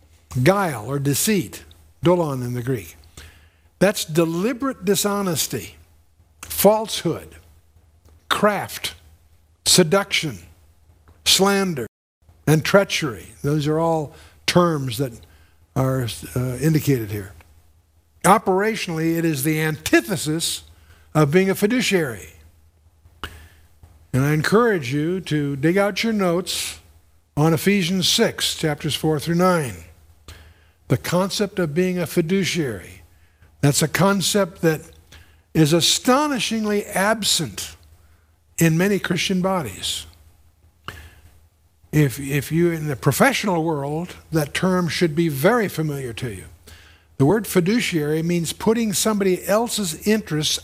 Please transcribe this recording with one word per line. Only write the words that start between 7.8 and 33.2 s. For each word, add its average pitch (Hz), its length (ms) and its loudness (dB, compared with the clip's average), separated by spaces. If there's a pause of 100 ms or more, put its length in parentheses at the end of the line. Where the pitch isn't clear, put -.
craft, - 680 -2 (680)
seduction, 165 760 2 (840)
slander, 196 640 0 (600)
and 151 180 4
treachery. 165 640 0 (140)
Those 147 240 -2
are 156 120 0
all 160 340 -2 (340)
terms 147 520 2
that 131 140 -4 (600)
are, 131 320 0 (300)
uh, 127 240 -4
indicated 135 500 0
here. 101 220 -8 (920)
Operationally, 185 920 2
it 165 80 -2
is 147 180 0
the 156 180 0
antithesis 160 1000 -2 (520)
of 151 160 4
being 190 180 4
a 185 60 2
fiduciary. 180 800 0 (1800)
And 131 120 2
I 147 80 2
encourage 175 600 2
you 165 300 -2
to 143 340 -2
dig 160 220 2
out 202 260 0
your 226 80 0
notes 185 680 -2 (580)
on 160 180 4
Ephesians 190 540 0
six, - 460 0
chapters 147 400 -4
four 156 240 0
through 170 180 -2
nine. 156 480 0 (1040)
The 131 100 2
concept 190 640 -2
of 160 120 -2
being 180 260 0
a 170 80 -2
fiduciary. 165 960 -2 (580)